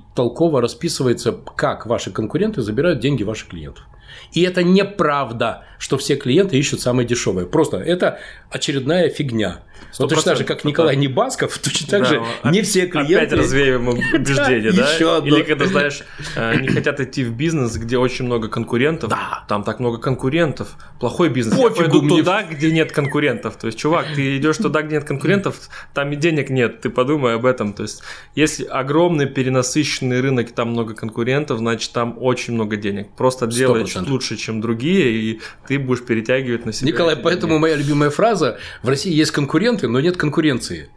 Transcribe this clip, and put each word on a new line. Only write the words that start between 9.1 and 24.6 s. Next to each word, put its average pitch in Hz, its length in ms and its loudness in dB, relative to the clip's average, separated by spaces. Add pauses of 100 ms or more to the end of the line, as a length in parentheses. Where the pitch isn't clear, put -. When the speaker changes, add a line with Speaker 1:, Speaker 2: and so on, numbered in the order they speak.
Speaker 2:
Сто - 120 -2
Speaker 1:
Вот 117 60 0
точно 160 220 2
так 139 60 2
же, 139 60 -2
Speaker 2:
процентов, - 40 -6
Speaker 1:
как 151 120 -4
Speaker 2:
это - 80 -4
Speaker 1:
Николай 147 280 2
Speaker 2:
так. 139 80 2
Speaker 1:
Небасков, 143 560 -2
точно - 280 -4
так 202 140 2
Speaker 2:
Да, 127 80 4
Speaker 1:
же - 120 0 (220)
Speaker 2:
о-, 147 80 2
Speaker 1:
не 202 100 4
все 185 220 2
Speaker 2:
опять 175 80 -4 (160)
Speaker 1:
клиенты 156 300 2
Speaker 2:
развеем 127 500 2
Speaker 1:
<laughs> 123 260 0
Speaker 2:
убеждение, 131 580 2
Speaker 1:
Да, 92 120 6
Speaker 2:
да? 147 100 2
Speaker 1:
ещё 165 220 2
одно. 147 220 4
Speaker 2:
Или - 60 4
когда, 151 240 0
знаешь, 143 360 0 (320)
э, 113 240 0
не 135 80 -4
хотят 139 320 -2
идти 131 240 -4
в 117 100 -4
бизнес, 131 440 -2
где 117 200 -2
очень 127 280 0
много 113 240 -2
конкурентов. 117 600 0
Speaker 1:
Да. - 380 -4
Speaker 2:
Там 104 160 -2
так 107 160 -4
много 117 200 -2
конкурентов. 135 760 -2 (240)
Плохой 151 300 2
бизнес. 123 280 2
Я 247 120 6
Speaker 1:
Пофигу 165 200 2
Speaker 2:
пойду - 120 6
Speaker 1:
мне. 147 160 4
Speaker 2:
туда, 185 260 2
где 160 280 -2
нет 156 200 2
конкурентов. 139 640 -2
То - 120 -8
есть, 107 120 -6
чувак, 151 360 0
ты 139 220 0
идёшь 151 200 2
туда, 156 240 0